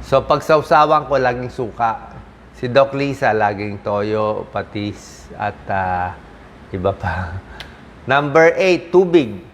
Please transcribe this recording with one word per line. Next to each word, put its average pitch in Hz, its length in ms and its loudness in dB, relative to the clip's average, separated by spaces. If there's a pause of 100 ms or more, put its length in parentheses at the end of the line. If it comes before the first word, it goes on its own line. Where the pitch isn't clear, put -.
So, 135 160 2
pag 147 240 0
sausawan 151 640 2
ko, 143 80 0
laging 123 320 -2
suka. 117 640 -6 (440)
Si 127 120 -6
Doc 139 240 4
Lisa, 139 400 -2
laging 104 480 -2
toyo, 107 720 -2
patis, - 800 -10
at, 104 240 -6 (120)
ah, 90 440 -2 (560)
iba 95 240 -2
pa. 87 440 -8 (280)
<laughs> - 460 -12
Number 147 420 4
eight, 185 400 0
tubig. 165 600 2